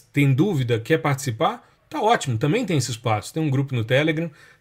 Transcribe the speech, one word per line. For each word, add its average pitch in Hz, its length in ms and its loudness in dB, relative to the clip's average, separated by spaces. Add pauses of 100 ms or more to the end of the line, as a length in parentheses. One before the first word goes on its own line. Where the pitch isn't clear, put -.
(140)
tem 139 180 4
dúvida, 131 480 2
quer 156 200 0
participar, 156 680 -2 (220)
tá 302 100 -6
ótimo, 208 380 2
também 180 300 0
tem 175 100 0
esse 131 140 -2
espaço. 110 420 -4
Tem 160 80 -4
um 156 80 0
grupo 135 240 -2
no 117 100 -2
Telegram, 151 460 0 (320)